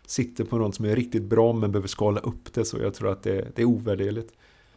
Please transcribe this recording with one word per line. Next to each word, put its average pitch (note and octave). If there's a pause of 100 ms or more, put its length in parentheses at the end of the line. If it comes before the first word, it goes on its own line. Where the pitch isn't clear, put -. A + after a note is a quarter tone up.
sitter A#2+
på A#2
något G#2+
som A2
är G#2+
riktigt A#2+
bra A2+
men G#2+
behöver G2
skala G#2
upp -
det A2+
så. -
Jag G#2
tror G2+
att F#2+
det, G2
det A#2
är A#2
ovärderligt. G#2+ (440)